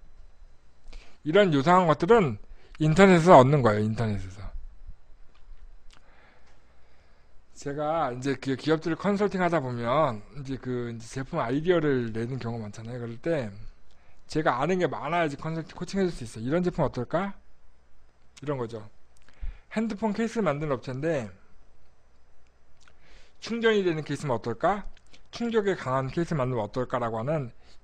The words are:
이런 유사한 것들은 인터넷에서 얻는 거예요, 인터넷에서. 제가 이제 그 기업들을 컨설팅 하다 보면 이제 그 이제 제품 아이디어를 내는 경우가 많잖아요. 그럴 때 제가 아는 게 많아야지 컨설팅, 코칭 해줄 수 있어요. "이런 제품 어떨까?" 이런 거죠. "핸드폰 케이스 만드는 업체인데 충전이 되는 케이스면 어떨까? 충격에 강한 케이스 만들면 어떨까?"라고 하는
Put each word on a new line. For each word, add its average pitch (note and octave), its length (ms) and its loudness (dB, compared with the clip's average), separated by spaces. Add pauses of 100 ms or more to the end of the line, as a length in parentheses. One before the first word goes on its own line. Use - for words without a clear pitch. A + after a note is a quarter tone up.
(1200)
이런 E3+ 300 6
유사한 F3 320 6
것들은 E3 520 4 (400)
인터넷에서 E3 600 10
얻는 C3+ 240 8
거예요, G#2+ 180 4
인터넷에서. G#2+ 600 -2 (3000)
제가 D3 580 -2
이제 C3 220 -2
그 C3+ 220 -2
기업들을 D#3 400 0
컨설팅 G3 440 0
하다 E3+ 200 2
보면 B2 600 0 (200)
이제 C3+ 160 -6
그 B2 400 -4
이제 A2+ 100 -12
제품 C3+ 320 -6
아이디어를 C#3+ 720 2
내는 A#2+ 280 -4
경우가 A#2 240 -4
많잖아요. A2+ 340 -10
그럴 A#2 200 -8
때 D#3 340 -2 (720)
제가 D3+ 340 0
아는 F3+ 200 2
게 D#3+ 80 4
많아야지 C#3+ 480 0
컨설팅, D#3+ 400 -6
코칭 F#3+ 240 -4
해줄 F3+ 100 2
수 C3+ 140 -6
있어요. A2 200 -10
"이런 E3 200 2
제품 E3+ 200 0
어떨까?" D#3+ 500 -2 (1040)
이런 C#3 180 -4
거죠. A2 320 -8 (800)
"핸드폰 G#3+ 420 -2
케이스 A3+ 280 -2
만드는 D3+ 340 0
업체인데 C3 560 -4 (2000)
충전이 A3 460 2
되는 D#3+ 180 0
케이스면 C#3 320 -2
어떨까? D#3+ 500 0 (460)
충격에 A3 460 0
강한 C3 320 -2
케이스 E3+ 260 -2
만들면 B2+ 300 0
어떨까?"라고 A#2 560 -2
하는 C3+ 320 -2 (320)